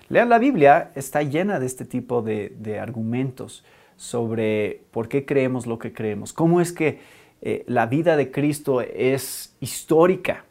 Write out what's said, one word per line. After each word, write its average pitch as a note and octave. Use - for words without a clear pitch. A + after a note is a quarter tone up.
Lean A3
la A#3
Biblia, E3+
está D3
llena E3
de C3
este B2+
tipo B2
de, G#2+
de G#2+
argumentos A2+
sobre A2
por A#2
qué C#3
creemos C3
lo A2+
que A2+
creemos, G#2+
cómo E3
es E3+
que, D3+
eh, -
la A#2
vida D#3
de C3
Cristo C#3
es -
histórica E3